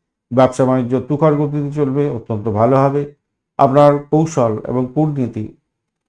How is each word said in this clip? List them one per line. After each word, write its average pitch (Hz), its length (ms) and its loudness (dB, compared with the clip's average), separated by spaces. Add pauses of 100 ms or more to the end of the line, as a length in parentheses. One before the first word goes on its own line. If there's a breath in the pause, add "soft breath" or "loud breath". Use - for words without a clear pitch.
(320)
ব্যবসা 131 320 2
বাণিজ্য 127 360 0
তুখর 151 340 0
গতিতে 147 380 -4
চলবে, 143 380 -2
অত্যন্ত 113 380 -6
ভালো 113 280 2
হবে। 139 380 0 (440)
আপনার 143 400 4
কৌশল 143 640 -2
এবং 127 300 -4
কূটনীতি 135 600 -4 (540)